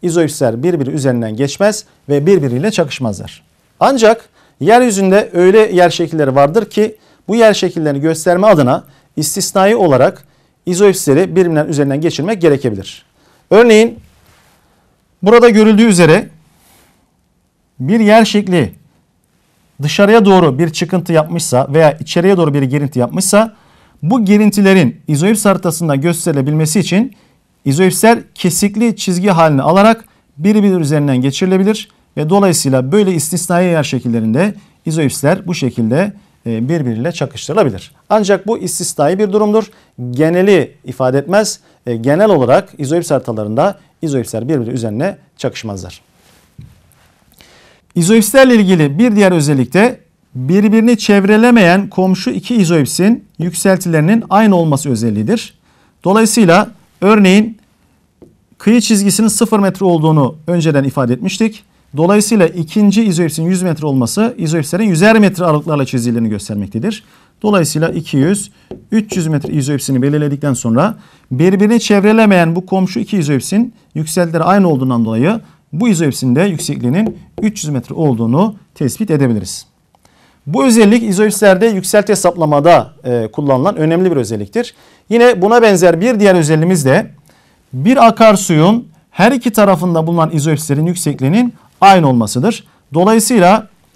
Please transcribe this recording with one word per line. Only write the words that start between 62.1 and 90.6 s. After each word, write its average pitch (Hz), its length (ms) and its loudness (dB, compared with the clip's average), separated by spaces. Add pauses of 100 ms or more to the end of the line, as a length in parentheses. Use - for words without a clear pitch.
ikinci 196 560 0
izoipsin 160 400 -2
yüz 180 200 -2
metre 156 220 -4
olması 147 520 -2
izoipslerin 165 460 -4
yüzer 214 360 2
metre 185 260 0
aralıklarla 151 400 -2
çizildiğini 117 440 -4
göstermektedir. 107 760 -8 (380)
Dolayısıyla 165 480 0
iki 165 280 -6
yüz, 131 340 -2 (400)
üç 214 260 -4
yüz 160 100 -4
metre 156 260 -4
izoipsini 135 480 -4
belirledikten 143 520 -2
sonra 120 420 -2 (360)
birbirini 190 480 0
çevrelemeyen 202 760 2
bu 180 100 -6
komşu 190 340 -4
iki 214 180 -4
izoipsin 180 560 -2 (220)
yükseltileri 160 480 -4
aynı 190 240 2
olduğundan 131 380 -2
dolayı 131 340 -2 (340)
bu 214 160 -2
izoipsin 143 460 -2
de 151 60 2
yüksekliğinin 160 760 -4 (240)
üç 214 220 -4
yüz 151 60 -8
metre 131 260 -8
olduğunu 143 600 0 (200)
tespit 151 360 -6
edebiliriz. 120 540 -4 (800)
Bu 247 180 -2
özellik 226 380 4
izoipslerde 208 640 0
yükselti 208 440 -2
hesaplamada, 160 800 2 (100)
e, 120 240 -4
kullanılan 143 500 -2
önemli 165 340 0
bir 147 60 -2
özelliktir. 113 560 -6 (360)
Yine 233 320 2
buna 226 200 4
benzer 180 400 2
bir 226 180 0
diğer 196 160 4
özelliğimiz 160 500 0
de 147 260 0 (600)
bir 226 340 2
akarsuyun 214 800 2 (240)
her 214 200 0
iki 247 200 -2
tarafında 180 560 0
bulunan 165 240 -2
izoipslerin 151 540 -2